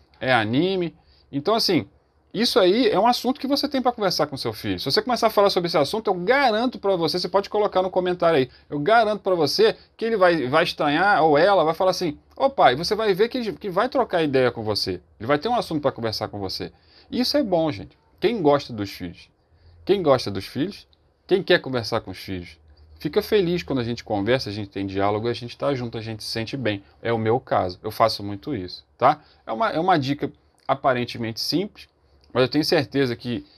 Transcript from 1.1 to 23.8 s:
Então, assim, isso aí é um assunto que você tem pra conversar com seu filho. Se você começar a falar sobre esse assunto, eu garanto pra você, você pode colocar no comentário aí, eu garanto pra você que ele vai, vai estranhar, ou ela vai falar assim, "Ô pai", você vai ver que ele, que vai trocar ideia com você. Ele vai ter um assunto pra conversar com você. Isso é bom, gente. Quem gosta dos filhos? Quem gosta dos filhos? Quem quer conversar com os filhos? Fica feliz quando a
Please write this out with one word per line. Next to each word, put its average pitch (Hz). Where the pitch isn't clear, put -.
Então, 147
assim, 185
isso 240
aí 208
é 175
um 208
assunto 247
que -
você 277
tem 262
pra 240
conversar 185
com 135
seu 117
filho. 98
Se -
você 143
começar 240
a 220
falar 202
sobre 180
esse 165
assunto, 151
eu 196
garanto 233
pra 196
você, 165
você 180
pode 196
colocar 202
no 185
comentário 175
aí, 131
eu 147
garanto 208
pra 190
você 180
que 220
ele 226
vai, 175
vai 156
estranhar, 165
ou 156
ela 180
vai 160
falar 185
assim, 175
"Ô 269
pai", 160
você 170
vai 214
ver 196
que 240
ele, 226
que 175
vai 196
trocar 208
ideia 131
com 117
você. 98
Ele 104
vai 147
ter 147
um 247
assunto 170
pra 131
conversar 113
com 104
você. 92
Isso 247
é 294
bom, 165
gente. 101
Quem 220
gosta 143
dos 104
filhos? -
Quem 196
gosta 131
dos 98
filhos? 165
Quem 185
quer 170
conversar 117
com 101
os 92
filhos? 90
Fica 180
feliz 180
quando 135
a 120